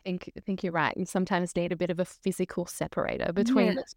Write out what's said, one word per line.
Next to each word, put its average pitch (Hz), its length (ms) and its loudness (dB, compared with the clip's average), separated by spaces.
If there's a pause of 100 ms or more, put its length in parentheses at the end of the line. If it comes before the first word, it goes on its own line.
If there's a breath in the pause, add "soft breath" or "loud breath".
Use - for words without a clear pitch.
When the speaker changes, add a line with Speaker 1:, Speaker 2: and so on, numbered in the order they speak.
Speaker 1:
think, 180 320 -6
I - 60 -14
think 190 220 -4
you're 175 100 -2
right. 151 240 2
You 180 80 -2
sometimes 180 500 0
need 175 160 0
a 180 40 -4
bit 170 160 0
of 165 80 -2
a 180 60 0
physical - 600 -4
separator - 640 -2
between 233 360 6
Speaker 2:
Yeah, 202 80 4
Speaker 1:
the 262 80 -4 (140)